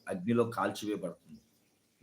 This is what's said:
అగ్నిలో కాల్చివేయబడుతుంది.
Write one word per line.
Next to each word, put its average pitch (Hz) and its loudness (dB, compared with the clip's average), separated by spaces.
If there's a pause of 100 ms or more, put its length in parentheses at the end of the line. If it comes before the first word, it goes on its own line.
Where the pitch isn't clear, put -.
అగ్నిలో 101 4
కాల్చివేయబడుతుంది. 98 -4 (640)